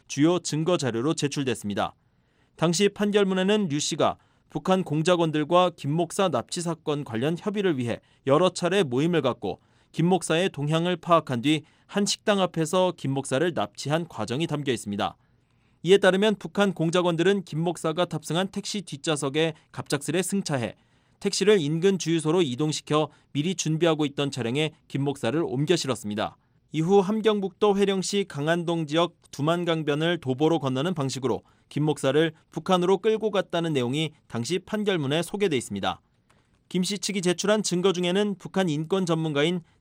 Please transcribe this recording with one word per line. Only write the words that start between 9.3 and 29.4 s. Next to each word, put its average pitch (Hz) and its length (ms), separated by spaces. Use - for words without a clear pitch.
김 165 140
목사의 180 420
동향을 165 480
파악한 156 460
뒤 147 200
한 208 180
식당 202 360
앞에서 180 560
김 135 160
목사를 139 420
납치한 139 540
과정이 113 380
담겨 143 260
있습니다. 101 440
이에 190 140
따르면 196 400
북한 196 340
공작원들은 170 720
김 151 160
목사가 170 440
탑승한 170 440
택시 202 340
뒷좌석에 151 720
갑작스레 151 520
승차해 151 520
택시를 202 400
인근 165 380
주유소로 165 440
이동시켜 151 680
미리 165 220
준비하고 160 500
있던 143 260
차량에 139 420
김 135 140
목사를 139 420
옮겨 147 320
실었습니다. 107 600
이후 170 280
함경북도 208 760
회령시 196 520
강안동 165 580
지역 165 280
두만강변을 160 880